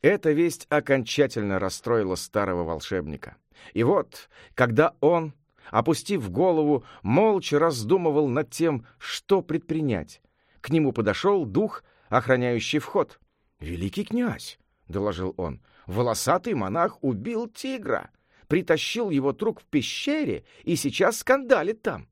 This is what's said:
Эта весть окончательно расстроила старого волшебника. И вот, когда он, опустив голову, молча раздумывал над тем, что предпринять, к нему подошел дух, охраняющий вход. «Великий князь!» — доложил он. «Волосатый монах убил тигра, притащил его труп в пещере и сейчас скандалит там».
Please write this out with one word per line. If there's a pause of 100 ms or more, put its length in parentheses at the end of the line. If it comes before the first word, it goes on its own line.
Эта
весть
окончательно
расстроила
старого
волшебника. (360)
И
вот, (280)
когда
он, (340)
опустив
голову, (200)
молча
раздумывал
над
тем, (100)
что
предпринять, (420)
к
нему
подошел
дух, (260)
охраняющий
вход. (400)
«Великий
князь!» — (300)
доложил
он. (240)
«Волосатый
монах
убил
тигра, (380)
притащил
его
труп
в
пещере (180)
и
сейчас
скандалит
там».